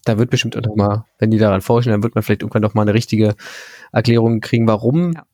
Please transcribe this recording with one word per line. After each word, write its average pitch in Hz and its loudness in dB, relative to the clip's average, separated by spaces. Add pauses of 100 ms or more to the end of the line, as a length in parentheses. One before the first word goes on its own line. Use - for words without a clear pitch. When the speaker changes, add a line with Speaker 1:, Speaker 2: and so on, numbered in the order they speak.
Speaker 1:
da 107 0
wird 123 0
bestimmt 120 -4
auch - -6
noch 107 -4
mal, 104 0 (120)
wenn 110 0
die 110 2
daran 101 2
forschen, 120 0
dann 104 0
wird 117 -4
man 104 -2
vielleicht 104 -2
irgendwann 98 -2
noch 107 -2
mal 107 2
eine 104 2
richtige 107 0 (560)
Erklärung 113 2
kriegen, 113 0
warum 135 0
Speaker 2:
Ja. 160 -12